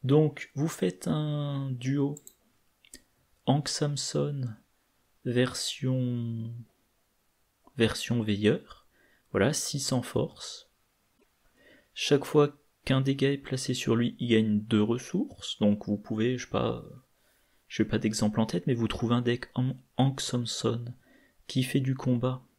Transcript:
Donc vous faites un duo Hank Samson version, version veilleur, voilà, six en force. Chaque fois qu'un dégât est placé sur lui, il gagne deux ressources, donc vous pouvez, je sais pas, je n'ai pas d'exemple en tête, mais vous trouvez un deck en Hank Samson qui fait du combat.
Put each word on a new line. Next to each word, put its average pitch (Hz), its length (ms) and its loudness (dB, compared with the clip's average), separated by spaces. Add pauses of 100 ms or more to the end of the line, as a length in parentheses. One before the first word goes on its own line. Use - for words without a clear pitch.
Donc 143 540 2
vous 143 100 0
faites 180 400 -2
un 147 640 -2
duo 139 460 -2 (1300)
Hank 139 200 2
Samson 143 800 -2 (760)
version, 123 1300 -2 (1200)
version 117 480 2
veilleur, 107 640 0 (420)
voilà, 104 220 4
six - 400 -4
en 123 100 0
force. - 600 -4 (1300)
Chaque 143 280 2
fois 147 320 2 (260)
qu'un 135 160 2
dégât 135 320 2
est 139 60 -4
placé 131 340 -4
sur 123 240 0
lui, 120 220 0
il 123 100 -4
gagne 110 320 4
deux 107 220 4
ressources, 123 800 -2
donc 104 260 2
vous 104 100 0
pouvez, 113 400 -2
je 120 80 -8
sais - 60 -18
pas, 117 340 -2 (840)
je - 140 0
n'ai 107 60 2
pas 113 100 0
d'exemple 107 400 0
en 113 60 4
tête, - 220 -4
mais 135 80 2
vous 117 140 0
trouvez 117 260 0
un 120 80 2
deck 120 320 -2
en 127 200 0 (220)
Hank 135 240 2
Samson 120 640 -2 (640)
qui 131 160 0
fait 139 180 0
du 131 140 0
combat. 127 500 -2 (140)